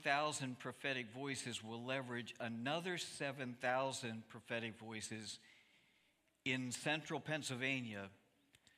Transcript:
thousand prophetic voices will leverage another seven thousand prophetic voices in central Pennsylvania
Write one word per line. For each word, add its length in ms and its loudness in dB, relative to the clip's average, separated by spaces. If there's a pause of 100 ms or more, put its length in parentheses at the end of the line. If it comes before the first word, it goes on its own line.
thousand 540 4
prophetic 560 -2
voices 500 -2
will 200 -4
leverage 560 0
another 580 0
seven 640 -2
thousand 680 2
prophetic 500 -4
voices 580 -4 (1080)
in 280 2
central 480 0
Pennsylvania 880 0 (680)